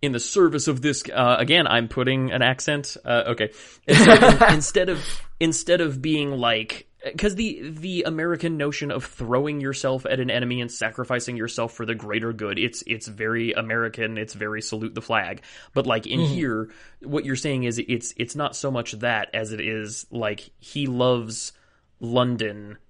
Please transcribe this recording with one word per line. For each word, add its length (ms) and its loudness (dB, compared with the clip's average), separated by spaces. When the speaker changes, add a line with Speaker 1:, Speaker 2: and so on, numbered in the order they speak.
Speaker 1:
"In 100 0
the 80 -2
service 480 2
of 140 0
this," 260 0
uh, 300 4
again, 300 4
I'm 200 2
putting 440 0
an 100 0
accent, 600 -2
uh, 240 2
okay. 220 0
And 100 6
so 160 12
in-, 300 10
Speaker 2:
<laughs> 120 8
Speaker 1:
instead 340 2
of, 120 -2
instead 400 2
of 220 -2
being 300 -2
like, 560 -2
'cause 180 0
the, 240 -4
the 340 -6
American 520 -2
notion 340 -4
of 140 -6
throwing 560 -2
yourself 460 -4
at 140 -2
an 100 -2
enemy 320 -2
and 100 -8
sacrificing 640 -6
yourself 380 -6
for 120 -10
the 80 -4
greater 380 -4
good, 260 -6
it's, 280 -4
it's 200 -8
very 460 -4
American, 680 -4
it's 160 -8
very 280 -8
salute 320 -8
the 80 -10
flag. 400 -2
But, 120 0
like, 200 0
in 140 -2
Speaker 2:
Mm-hmm. 140 2
Speaker 1:
here, 360 -2
what 220 -4
you're 120 -4
saying 280 -2
is 140 -2
it's, 380 -4
it's 180 -6
not 220 -6
so 140 -4
much 280 -4
that 340 -2
as 200 -6
it 80 -8
is, 500 -6
like, 480 -6
he 280 -8
loves 680 0
London 760 -2